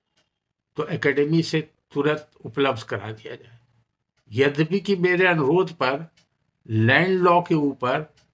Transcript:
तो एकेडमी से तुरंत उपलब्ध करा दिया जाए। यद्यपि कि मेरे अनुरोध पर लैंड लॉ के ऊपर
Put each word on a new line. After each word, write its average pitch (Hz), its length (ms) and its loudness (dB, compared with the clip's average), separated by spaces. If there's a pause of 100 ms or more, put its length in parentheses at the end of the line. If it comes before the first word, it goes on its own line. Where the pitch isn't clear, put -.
(760)
तो 151 120 -6
एकेडमी 147 540 0
से 160 200 -4
तुरंत 151 680 -6 (160)
उपलब्ध 131 380 -2
करा 107 280 -10
दिया 123 240 -18
जाए। - 240 -20 (720)
यद्यपि 143 480 0
कि 196 160 -2
मेरे 180 320 2
अनुरोध 170 460 2
पर 143 400 -4 (560)
लैंड 139 500 2
लॉ 175 220 4
के 170 140 -2
ऊपर 143 580 -2 (200)